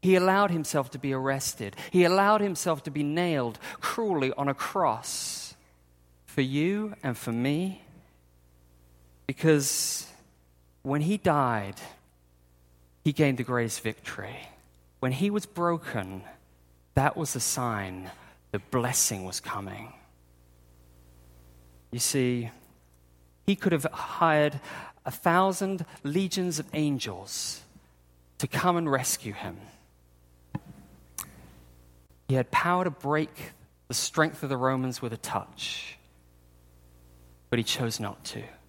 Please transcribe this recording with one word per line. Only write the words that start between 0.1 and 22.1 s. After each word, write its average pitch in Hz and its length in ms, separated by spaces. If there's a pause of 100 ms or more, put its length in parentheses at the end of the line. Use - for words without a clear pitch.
allowed 190 340
himself 151 420
to 135 80
be 135 140
arrested. 131 600 (160)
He 180 120
allowed 196 380
himself 175 420
to 156 80
be 147 120
nailed 147 560 (200)
cruelly 160 540
on 139 140
a 135 80
cross - 1000 (680)
for - 160
you 175 640
and 127 120
for - 160
me. 147 520 (1400)
Because - 800 (760)
when 143 200
he 185 160
died, 120 640 (1200)
he 147 100
gained 139 240
the 123 60
greatest 120 380
victory. - 680 (520)
When 127 120
he 156 180
was 208 160
broken, 120 760 (720)
that 143 200
was 160 200
a 127 40
sign 98 720 (420)
the 104 60
blessing 120 680
was 92 140
coming. 98 540 (2000)
You 123 80
see, 123 500 (960)